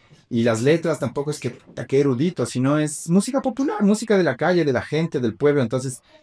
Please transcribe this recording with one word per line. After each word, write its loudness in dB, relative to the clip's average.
Y 0
las 2
letras 2
tampoco -4
es -8
que, -4
puta, -14
qué 2
erudito, 0
sino 0
es -6
música 2
popular, -2
música 2
de 4
la 0
calle, 2
de 0
la -2
gente, -2
del -2
pueblo. 2
Entonces, -4